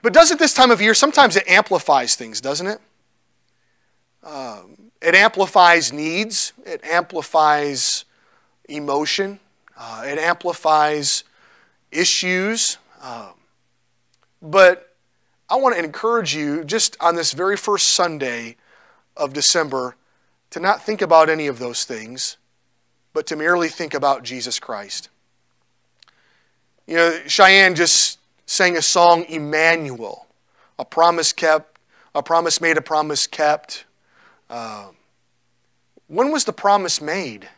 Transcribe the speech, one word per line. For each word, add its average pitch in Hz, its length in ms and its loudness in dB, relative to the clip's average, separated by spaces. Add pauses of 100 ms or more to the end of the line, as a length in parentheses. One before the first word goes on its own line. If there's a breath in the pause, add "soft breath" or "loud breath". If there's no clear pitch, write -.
But 220 100 2
doesn't 320 260 6
this 311 160 2
time 254 180 4
of 202 100 2
year, 220 120 2
sometimes 277 440 4
it 185 100 -2
amplifies 165 680 2
things, 113 240 -14
doesn't 147 260 -6
it? 214 120 -8 (1400)
Um, 123 680 -16 (100)
it 170 140 2
amplifies 185 800 4
needs. 175 580 -6 (140)
It 170 180 -12
amplifies 151 1200 -2 (640)
emotion. 147 720 -4 (380)
Uh, 113 280 -16
it 147 140 -8
amplifies 156 1040 0 (680 soft breath)
issues. 185 880 -2 (240)
Um, 117 280 -16 (1120)
but 180 520 4 (560)
I 226 60 2
want 262 180 2
to 170 80 -4
encourage 175 500 -4
you, 151 300 -6
just 185 360 -4
on 170 140 2
this 165 180 -4
very 185 240 -2
first - 360 -2
Sunday 131 640 -4 (600 soft breath)
of 139 180 -6
December, 135 640 -4 (540)
to 170 100 -12
not 190 240 -2
think 208 200 -4
about 160 260 6
any 156 160 -2
of 127 140 -6
those 123 240 -8
things, 117 540 -12 (760)
but 156 140 -6
to 160 80 -8
merely 170 320 0
think 156 260 -10
about 139 300 0
Jesus 123 360 -8
Christ. 101 500 -12 (1800)
You 165 80 -8
know, 170 320 2
Cheyenne 190 480 6
just - 420 2 (300)
sang 175 300 0
a 156 40 -2
song, 175 440 4
Emmanuel, 156 1000 -4 (540)
a 131 60 -8
promise 170 480 2
kept, 156 440 -2 (380 soft breath)
a 143 80 -2
promise 165 360 0
made, 160 180 0
a 156 40 -2
promise 151 460 -4
kept. - 580 -4 (640 soft breath)
Uh, 107 380 -14 (1200)
when 240 240 0
was 302 140 -2
the 208 60 -6
promise 196 480 0
made? 151 480 -8 (100)